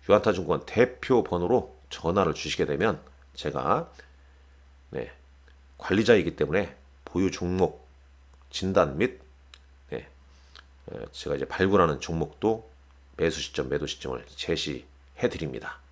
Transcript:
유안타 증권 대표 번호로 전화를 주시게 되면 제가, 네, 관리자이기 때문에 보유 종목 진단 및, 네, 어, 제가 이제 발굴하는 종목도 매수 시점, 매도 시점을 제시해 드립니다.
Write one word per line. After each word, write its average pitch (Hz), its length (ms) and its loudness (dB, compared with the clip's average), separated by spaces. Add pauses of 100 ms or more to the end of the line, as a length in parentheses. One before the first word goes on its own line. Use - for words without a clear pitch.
유안타 104 240 6
증권 87 320 -2
대표 - 580 2
번호로 90 560 0 (100)
전화를 85 440 0
주시게 78 320 -2
되면 87 360 0 (340)
제가, 78 540 -2 (1000)
네, 64 240 -8 (640)
관리자이기 101 580 4
때문에 82 400 -2 (300)
보유 92 260 0
종목 90 560 0 (640)
진단 90 480 0
및, 117 240 -2 (720)
네, - 180 -10 (760)
어, - 260 -12
제가 71 240 -6
이제 67 80 -4
발굴하는 92 560 4
종목도 92 680 -2 (460)
매수 - 240 0
시점, - 300 -6
매도 73 180 -2
시점을 64 400 -8
제시해 - 1000 -6
드립니다. - 500 -8 (120)